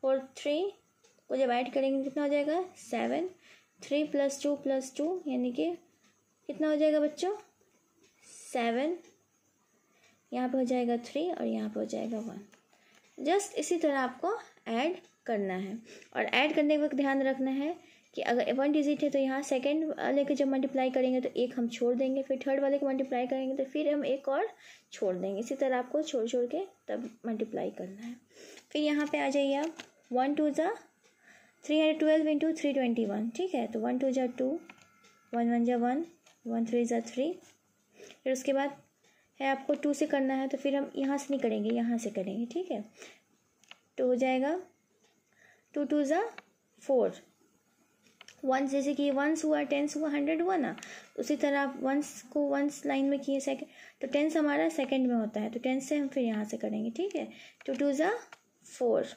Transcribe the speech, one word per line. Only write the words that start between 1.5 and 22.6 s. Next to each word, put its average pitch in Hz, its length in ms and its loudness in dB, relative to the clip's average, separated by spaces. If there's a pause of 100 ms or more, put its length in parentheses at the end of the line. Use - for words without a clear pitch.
ऐड 247 220 0
करेंगे 269 300 2
कितना 277 200 -2
हो 285 60 2
जाएगा, 294 320 2 (180)
सेवन, 247 500 -2 (540)
थ्री 294 220 0
प्लस 277 380 0
टू 285 120 2
प्लस 269 420 -2
टू 349 300 -2
यानी 254 240 -2
कि 302 180 0 (800)
कितना 302 200 -2
हो 302 60 2
जाएगा 302 240 4
बच्चों, 302 320 0 (960)
सेवन, 254 720 -2 (1300)
यहाँ 254 180 -2
पे 262 80 0
हो 262 80 4
जाएगा 240 400 2
थ्री 320 260 -2
और 233 140 -4
यहाँ 220 240 -2
पे 214 100 -6
हो 220 60 0
जाएगा 220 340 -4
वन। 208 200 -8 (760)
just 339 360 0
इसी 339 240 -2
तरह 294 220 2
आपको 269 380 -2 (300)
ऐड 262 300 0 (280)
करना 202 300 -2
है। 196 220 -6 (380)
और 220 80 0
ऐड 285 320 2
करने 302 220 4
के 294 60 2
वक्त 294 120 0
ध्यान 269 280 2
रखना 262 280 0
है 285 240 -2 (400)
कि - 60 -6
अगर 240 320 2
वन 269 180 2
डिजिट 294 320 2
है 294 60 4
तो 277 100 0
यहाँ 269 240 0
सेकंड 285 460 0
वाले 277 360 0
को 285 80 0
जब 277 140 2
मल्टीप्लाई 269 420 2
करेंगे 254 320 2
तो 254 160 -2
एक 247 200 0
हम 240 120 0
छोड़ 240 260 0
देंगे, 262 280 0
फिर 269 160 -2
थर्ड 277 220 0